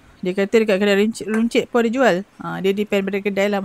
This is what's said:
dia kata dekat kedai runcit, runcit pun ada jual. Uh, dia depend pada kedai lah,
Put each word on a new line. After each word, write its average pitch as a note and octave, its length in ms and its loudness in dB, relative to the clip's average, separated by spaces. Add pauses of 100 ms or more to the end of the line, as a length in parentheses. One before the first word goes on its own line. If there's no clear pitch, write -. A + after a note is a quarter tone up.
(260)
dia F3+ 80 -2
kata G#3 320 2
dekat G3 160 2
kedai G3+ 160 4
runcit, A3 320 0
runcit A3+ 400 0
pun A#3 160 2
ada A#3 80 0
jual. A#3+ 220 2 (260)
Uh, E3+ 240 -8
dia G3 80 2
depend G3+ 320 -2
pada G3 160 -4
kedai G3+ 320 -2
lah, G3 120 -2